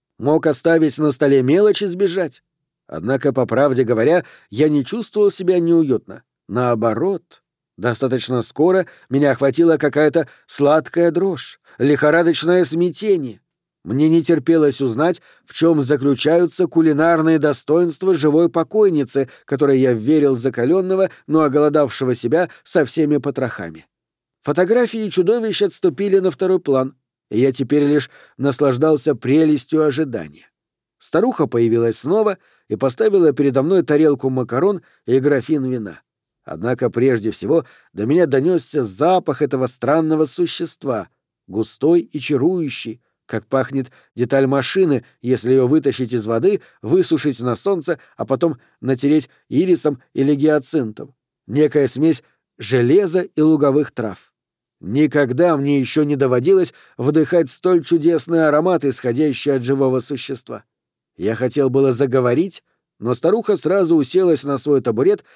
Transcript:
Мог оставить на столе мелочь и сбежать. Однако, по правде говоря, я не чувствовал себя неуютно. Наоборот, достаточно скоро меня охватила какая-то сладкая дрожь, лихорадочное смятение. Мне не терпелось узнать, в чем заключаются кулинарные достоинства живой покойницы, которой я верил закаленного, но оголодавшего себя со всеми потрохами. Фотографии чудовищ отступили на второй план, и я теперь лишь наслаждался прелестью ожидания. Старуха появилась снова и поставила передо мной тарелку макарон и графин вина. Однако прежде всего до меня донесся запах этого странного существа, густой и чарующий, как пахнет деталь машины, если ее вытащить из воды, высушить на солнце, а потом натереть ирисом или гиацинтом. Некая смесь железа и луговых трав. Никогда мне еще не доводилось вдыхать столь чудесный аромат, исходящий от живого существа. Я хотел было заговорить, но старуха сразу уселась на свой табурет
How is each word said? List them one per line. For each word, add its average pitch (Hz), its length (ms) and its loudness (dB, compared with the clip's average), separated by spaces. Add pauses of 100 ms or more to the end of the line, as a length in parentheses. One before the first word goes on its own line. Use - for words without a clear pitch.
(200)
Мог 147 260 0
оставить 160 520 2
на 151 140 0
столе 139 300 2
мелочь 185 400 2
и 202 60 -2
сбежать. 180 560 -4 (420)
Однако, 127 460 -2
по 123 140 0
правде 131 380 2
говоря, 120 420 2 (240)
я 131 180 0
не 147 160 0
чувствовал 208 480 -2
себя 180 280 0
неуютно. 156 640 0 (260)
Наоборот, 120 920 -2 (360)
достаточно 123 640 -2
скоро 180 440 0 (240)
меня 139 220 2
охватила 147 460 2
какая-то 151 500 0 (180)
сладкая 156 680 0
дрожь, 175 500 -4 (160)
лихорадочное 156 880 2
смятение. 165 760 -4 (420)
Мне 139 260 0
не 165 120 4
терпелось 151 600 2
узнать, 139 400 -2 (240)
в - 80 -20
чем 160 280 2
заключаются 151 840 0
кулинарные 160 720 2
достоинства 160 760 0
живой 156 360 2
покойницы, 160 800 0 (160)
которой 139 340 2
я 127 140 2
верил 135 420 2
закаленного, 175 760 -2 (160)
но 156 160 2
оголодавшего 147 720 0
себя 143 360 -2 (140)
со 160 220 0
всеми 147 320 0
потрохами. 117 680 -8 (560)
Фотографии 214 680 0
чудовищ 208 540 0
отступили 190 560 0
на 185 100 0
второй 185 300 0
план, 135 360 0 (360)
и 107 80 -2
я 135 120 2
теперь 143 340 0
лишь 147 260 0 (260)
наслаждался 143 800 0
прелестью 151 680 0
ожидания. 120 680 -6 (480)
Старуха 220 480 -2
появилась 117 500 0
снова 202 400 -2 (300)
и 214 80 -8
поставила 180 580 2
передо 135 300 0
мной 180 180 2
тарелку 147 480 2
макарон 131 540 -2 (240)
и 127 120 2
графин 139 460 0
вина. 113 360 -8 (420)
Однако 113 480 -4
прежде 117 400 0
всего 131 340 -2 (280)
до 101 120 -6
меня 160 220 2
донесся 147 560 -2
запах 143 580 -2
этого 131 240 -2
странного 156 600 0
существа, 143 840 -6 (380)
густой 127 540 0
и - 180 -10
чарующий, 143 840 -4 (240)
как - 220 -10
пахнет 131 440 -4 (240)
деталь 131 320 0
машины, 139 580 0 (160)
если 120 300 0
ее 131 160 4
вытащить 131 460 0
из 110 120 -2
воды, 117 360 0 (200)
высушить 147 580 0
на 120 160 -2
солнце, 175 440 -4 (180)
а 110 80 -6
потом 135 340 -2 (220)
натереть 135 480 0 (180)
ирисом 151 540 0 (120)
или 139 220 0
гиацинтом. 139 800 -2 (320)
Некая 143 400 2
смесь 151 360 0 (340)
железа 147 640 2
и - 200 -4
луговых 147 500 2
трав. - 420 -10 (480)
Никогда 143 760 0
мне 139 220 0
еще 135 240 0
не 147 120 -2
доводилось 135 580 2 (240)
вдыхать 151 520 0
столь 185 340 0
чудесный 165 640 0
аромат, 151 360 2
исходящий 139 720 -2
от 127 100 -2
живого 131 360 0
существа. 123 640 -10 (500)
Я 104 200 -4
хотел 131 340 0
было 135 220 2
заговорить, 127 720 0 (360)
но 120 140 -4
старуха 202 440 0
сразу 170 380 0
уселась 160 480 0
на 143 140 -4
свой 139 240 0
табурет 127 420 0 (120)